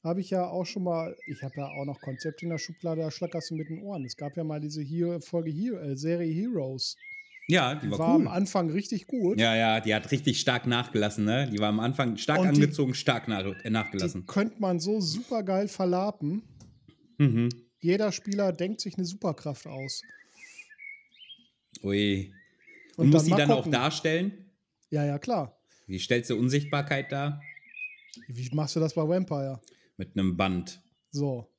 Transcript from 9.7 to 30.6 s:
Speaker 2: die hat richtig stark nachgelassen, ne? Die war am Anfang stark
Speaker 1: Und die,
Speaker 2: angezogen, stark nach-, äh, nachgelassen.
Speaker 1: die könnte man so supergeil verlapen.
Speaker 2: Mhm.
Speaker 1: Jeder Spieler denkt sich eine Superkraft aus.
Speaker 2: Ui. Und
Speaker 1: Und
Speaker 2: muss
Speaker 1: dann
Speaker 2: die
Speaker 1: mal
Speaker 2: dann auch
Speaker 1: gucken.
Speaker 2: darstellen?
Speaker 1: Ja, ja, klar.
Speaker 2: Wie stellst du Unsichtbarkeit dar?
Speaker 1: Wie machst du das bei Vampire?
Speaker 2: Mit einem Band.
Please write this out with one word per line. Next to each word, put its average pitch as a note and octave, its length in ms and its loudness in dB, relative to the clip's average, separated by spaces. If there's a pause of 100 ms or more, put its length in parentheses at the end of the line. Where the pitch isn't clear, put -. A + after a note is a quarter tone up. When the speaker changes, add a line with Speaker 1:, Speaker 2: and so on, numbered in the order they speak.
Speaker 2:
die G#2+ 140 2
hat G#2+ 180 -2
richtig C3+ 280 2
stark B2 260 0
nachgelassen, A#2 580 2
ne? B2 260 2
Die G#2 80 -2
war G#2+ 120 2
am G#2+ 100 2
Anfang A#2+ 380 0
stark D#3 220 2
Speaker 1:
Und F3+ 40 4 (120)
die, D3 60 10
Speaker 2:
angezogen, C#3+ 320 2
stark - 340 0
nach-, G2 160 -2 (200)
äh, A#2 60 -4
nachgelassen. F#2+ 520 0
Speaker 1:
die - 40 -14
könnte A3 340 -2
man F#3 180 2
so G3+ 220 0
supergeil G3 680 -2
verlapen. F#3 760 -2 (760)
Speaker 2:
Mhm. A#2+ 300 6 (320)
Speaker 1:
Jeder G3 320 2
Spieler G3+ 400 0
denkt F3+ 300 -4
sich F#3 140 -6
eine F#3 100 -2
Superkraft E3 600 -6
aus. C3+ 360 -10 (1800)
Speaker 2:
Ui. G2 500 0 (640)
Und C#3+ 100 4
Speaker 1:
Und C#3 40 10
Speaker 2:
muss D#3 120 8
Speaker 1:
dann - 40 2
Speaker 2:
die E3 60 4
Speaker 1:
mal F#3+ 60 6
Speaker 2:
dann C#3+ 120 6
auch - 60 8
Speaker 1:
gucken. D3 160 0
Speaker 2:
darstellen? D#3 800 0 (400)
Speaker 1:
Ja, D3 140 0
ja, C#3+ 140 0
klar. E3+ 400 -4 (280)
Speaker 2:
Wie F#2 120 -6
stellst A#2+ 320 0
du A#2 60 2
Unsichtbarkeit C#3 760 0
dar? C#3+ 300 -4 (840)
Speaker 1:
Wie B2+ 260 -8
machst D3+ 220 -2
du E3 40 2
das D#3+ 140 0
bei D#3 120 0
Vampire? D3 540 -2 (360)
Speaker 2:
Mit - 200 -8
einem F#2+ 200 2
Band. F#2 440 -2 (300)